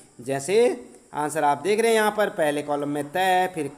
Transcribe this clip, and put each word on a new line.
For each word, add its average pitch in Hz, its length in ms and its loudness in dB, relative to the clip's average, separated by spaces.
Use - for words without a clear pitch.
जैसे 180 640 0
आंसर 147 300 -2
आप 143 140 4
देख 208 220 0
रहे 226 80 2
हैं 226 80 4
यहाँ 214 200 2
पर 208 120 2
पहले 151 340 0
कॉलम 143 260 -4
में 147 240 -4
तय, 185 420 2
फिर 143 240 -6